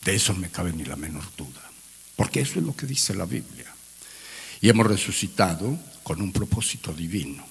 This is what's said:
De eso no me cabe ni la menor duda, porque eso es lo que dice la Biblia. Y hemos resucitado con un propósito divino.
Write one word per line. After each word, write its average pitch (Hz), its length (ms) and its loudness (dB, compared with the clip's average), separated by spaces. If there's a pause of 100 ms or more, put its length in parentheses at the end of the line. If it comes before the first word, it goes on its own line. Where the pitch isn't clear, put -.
De 95 100 4
eso 107 180 4
no 90 60 0
me 90 120 -4
cabe 87 220 -2
ni 80 120 -4
la 69 120 -6
menor 76 280 -8 (120)
duda, 67 260 -10 (520)
porque - 260 0
eso 143 200 0
es 165 40 2
lo - 120 -2
que 143 100 -6
dice 135 280 0
la 92 100 0
Biblia. - 420 -6 (960)
Y 101 80 10
hemos 110 180 10
resucitado 104 920 2 (240)
con - 200 -2
un 95 100 -2
propósito - 600 0
divino. 82 580 -4